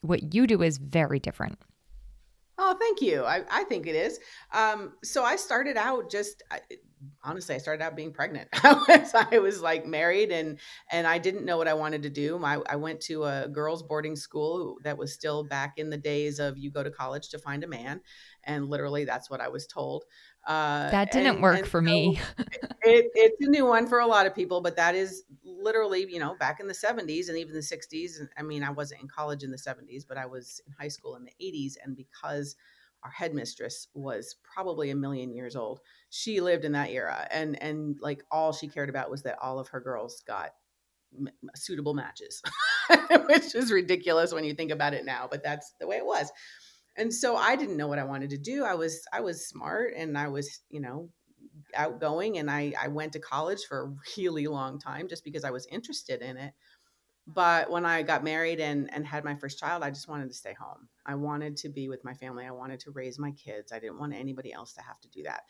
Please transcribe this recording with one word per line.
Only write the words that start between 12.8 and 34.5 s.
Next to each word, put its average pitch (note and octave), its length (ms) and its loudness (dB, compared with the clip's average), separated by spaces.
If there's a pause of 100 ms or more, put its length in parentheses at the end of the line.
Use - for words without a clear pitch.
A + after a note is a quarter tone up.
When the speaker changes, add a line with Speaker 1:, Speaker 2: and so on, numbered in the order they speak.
Speaker 2:
to D#3 200 -4
a C#3 240 -2
girls' D3+ 340 -2
boarding D3+ 360 -4
school D#3 640 -4
that D3 140 -4
was C#3 160 -6
still D3+ 320 -4
back C#3+ 320 -4
in D#3 120 -4
the D3 80 -4
days D3 420 -2
of C#3 180 -2
you C#3 120 -8
go C#3+ 140 -4
to C#3+ 80 -4
college C3+ 380 -8
to D3 100 -10
find C#3+ 240 -6
a E3+ 40 -8
man. C#3+ 340 -10 (420)
And C#3+ 240 -2
literally C#3+ 380 -2
that's B2+ 240 -4
what C3 100 -6
I B2 80 -4
was C3+ 180 -8
told. C#3 380 -6 (420)
Uh, D3 440 0
Speaker 1:
That G3+ 220 2
didn't C4 240 4
Speaker 2:
and, B2+ 80 2
Speaker 1:
work F#3 160 8
Speaker 2:
and G3 80 -2
Speaker 1:
for E3+ 120 2
Speaker 2:
so E3 60 6
Speaker 1:
me. E3 420 4
<laughs> - 100 -10 (460)
Speaker 2:
it, A#3 300 10
it's A3+ 320 8
a C#4 40 6
new C#4+ 160 8
one A#3 220 8
for A#3+ 120 6
a A#3+ 80 6
lot G#3 180 8
of F#3+ 100 2
people, F3+ 240 0
but F3 160 0
that E3+ 200 4
is F#3+ 280 -2 (200)
literally, G3 640 0
you F3 100 -6
know, D#3+ 200 -2
back D3 200 0
in G3 80 -10
the F#3+ 60 -6
seventies F3+ 560 -2
and E3 80 -4
even E3 160 -6
the D#3 80 -6
sixties. D#3+ 580 -8
And C#3+ 180 -12
I D3+ 60 -10
mean, D3+ 200 -6
I C#3+ 80 -4
wasn't C#3+ 300 -8
in C3+ 60 -14
college D3 360 -6
in C3+ 80 -8
the B2+ 60 -12
seventies, C3 480 -12
but C3 120 -12
I C3 80 -8
was B2+ 400 -14
in C#3+ 140 -20
high D3 80 -10
school C3 280 -12
in B2 100 -18
the A#2+ 140 -20
eighties. C#3+ 440 -8
And C3 120 -10
because C#3+ 600 -10 (480)
our C3+ 80 -14
headmistress C#3 840 -8
was C3 500 -8
probably D#3 460 -4